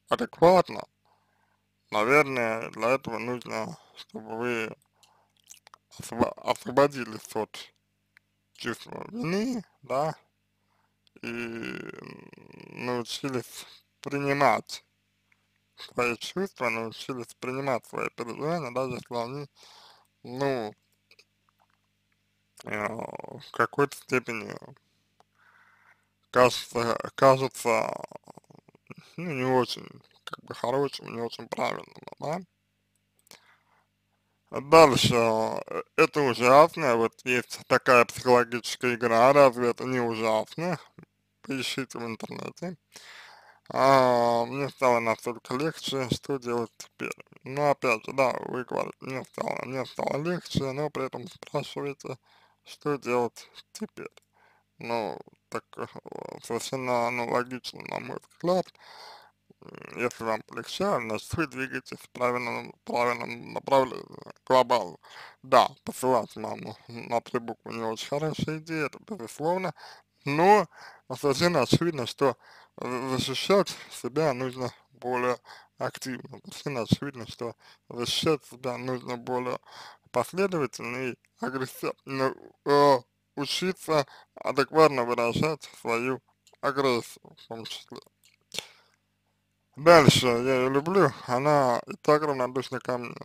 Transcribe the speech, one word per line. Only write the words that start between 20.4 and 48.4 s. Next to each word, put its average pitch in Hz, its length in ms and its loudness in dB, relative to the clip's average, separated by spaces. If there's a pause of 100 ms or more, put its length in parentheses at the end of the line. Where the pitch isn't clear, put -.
э, 104 240 -6
в - 640 -12
какой-то 143 440 0
степени 113 560 -6 (1800)
кажутся, 120 680 2 (160)
кажутся, 131 800 4 (1200)
ну, 170 160 -8
не 127 120 -2
очень, 127 420 2 (380)
как - 200 -14
бы, - 100 -12
хорошими, 131 560 -2
не 113 100 -8
очень 117 280 -8
правильными, - 580 -6 (140)
да. 156 200 -6 (2000)
Дальше, 139 640 8
э, 110 680 0 (140)
это 156 240 4
ужасно, 131 760 6
вот 117 180 0 (100)
есть 127 440 -2
такая 123 360 6
психологическая 120 920 2
игра, 117 360 6
разве 123 380 6
это 117 140 -6
не 127 160 -2
ужасно? 113 800 -2 (640)
Поищите 131 560 -6
в 120 60 -8
интернете. - 720 -10 (920)
А, 123 760 6
мне 131 240 -6
стало 123 300 2
настолько 113 560 -4
легче, 135 540 -4
что - 280 -4
делать 120 400 -4
теперь? - 340 -12 (320)
Ну, 143 260 0
опять 120 360 0
же, - 80 -10
да, 131 180 2 (140)